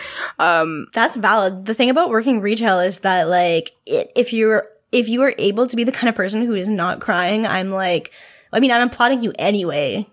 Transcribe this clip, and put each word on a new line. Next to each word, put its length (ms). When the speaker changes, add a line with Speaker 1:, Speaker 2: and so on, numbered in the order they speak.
Speaker 1:
Um, 540
Speaker 2:
That's 240
valid. 480
The 100
thing 140
about 200
working 320
retail 380
is 200
that, 280
like, 440
i-, 280
if 180
you're, 340
if 180
you 140
are 140
able 300
to 80
be 80
the 80
kind 180
of 60
person 300
who 100
is 140
not 320
crying, 440
I'm 260
like, 400
I 80
mean, 120
I'm 160
applauding 360
you 140
anyway 760